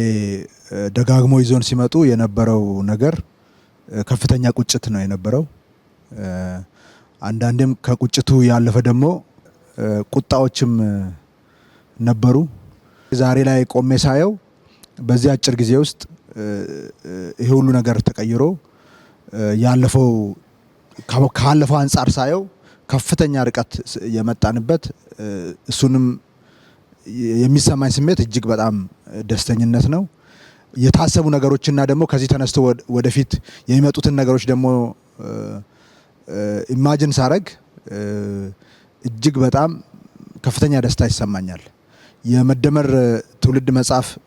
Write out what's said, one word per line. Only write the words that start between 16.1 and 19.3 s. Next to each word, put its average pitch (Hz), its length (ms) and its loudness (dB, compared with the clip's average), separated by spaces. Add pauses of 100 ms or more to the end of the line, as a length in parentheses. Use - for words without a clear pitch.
እ፣ 107 140 -12 (560)
እ፣ 85 100 -16 (240)
ይሄ 120 140 -4
ሁሉ 131 240 4
ነገር 120 280 0
ተቀይሮ፣ 117 400 -2 (840)
እ፣ 110 140 -10 (160)